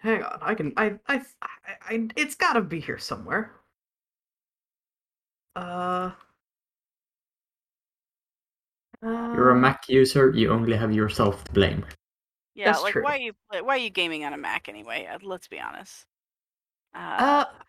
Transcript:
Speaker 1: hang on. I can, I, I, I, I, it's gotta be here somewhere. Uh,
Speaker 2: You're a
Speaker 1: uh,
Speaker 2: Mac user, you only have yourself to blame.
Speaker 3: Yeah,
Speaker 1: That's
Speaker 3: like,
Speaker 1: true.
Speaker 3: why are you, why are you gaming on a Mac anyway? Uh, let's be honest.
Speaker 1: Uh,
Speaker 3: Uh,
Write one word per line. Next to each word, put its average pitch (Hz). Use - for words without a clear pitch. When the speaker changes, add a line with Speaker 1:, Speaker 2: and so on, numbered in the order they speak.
Speaker 1:
hang 220
on. -
I -
can, 147
I, 208
I, 269
I, -
I, 226
it's 294
gotta 294
be 165
here -
somewhere. 113
Uh, 180
Speaker 2:
You're 226
a 123
Speaker 1:
uh, 123
Speaker 2:
Mac 131
user, 131
you 110
only 113
have 107
yourself 107
to -
blame. 101
Speaker 3:
Yeah, 202
Speaker 1:
That's 160
Speaker 3:
like, 202
Speaker 1:
true. 226
Speaker 3:
why 285
are 277
you, 233
why 214
are -
you 240
gaming 165
on 143
a 143
Mac 117
anyway? 107
Uh, 156
let's 185
be 73
honest. 64
Speaker 1:
Uh, 160
Speaker 3:
Uh, 285